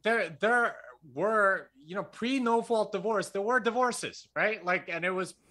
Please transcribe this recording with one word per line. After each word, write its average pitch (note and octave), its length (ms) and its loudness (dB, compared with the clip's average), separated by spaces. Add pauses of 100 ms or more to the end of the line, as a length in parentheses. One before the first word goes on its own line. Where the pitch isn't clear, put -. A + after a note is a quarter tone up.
there, G#3+ 280 0 (100)
there A#3 360 2 (360)
were, G3 580 2 (140)
you D#3+ 100 -12
know, G3 100 -4
pre B3+ 360 -4
no A#3 220 2
fault G#3+ 300 0
divorce, G3 360 0
there G3 140 -4
were B3 180 2
divorces, A#3 760 -2
right? F#3+ 300 -2
Like, F3+ 240 0
and E3+ 160 -4
it F#3 60 2
was F#3 240 -4 (160)